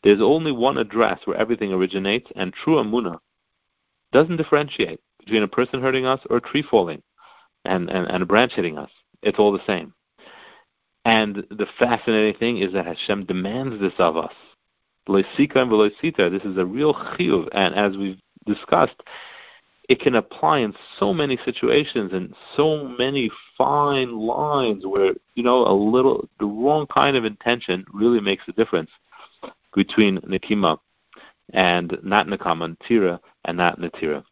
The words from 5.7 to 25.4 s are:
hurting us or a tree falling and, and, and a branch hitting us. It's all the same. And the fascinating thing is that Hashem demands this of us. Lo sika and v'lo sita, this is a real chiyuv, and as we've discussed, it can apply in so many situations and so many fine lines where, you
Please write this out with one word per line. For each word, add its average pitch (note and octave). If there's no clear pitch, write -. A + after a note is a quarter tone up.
hurting C3
us C3
or A#2
a A#2+
tree -
falling F2
and, F#2
and, F#2
and F#2
a F2+
branch A2
hitting E2
us. C#2+
It's G#2
all G3+
the F#3
same. F2
And A2
the G#2
fascinating A2
thing A#2
is F#2
that F#2
Hashem F#2
demands G#2
this F#2+
of E2
us. D#2+
Lo G2
sika C#3+
and B2+
v'lo G#2+
sita, G#2+
this F#2
is F#2+
a F#2
real C3+
chiyuv, -
and G2
as G2
we've G2
discussed, -
it C3
can B2
apply D3+
in G#2+
so -
many C#3+
situations A#2+
and F#2
so D3+
many B2+
fine C3+
lines A#2
where, G2
you A#2+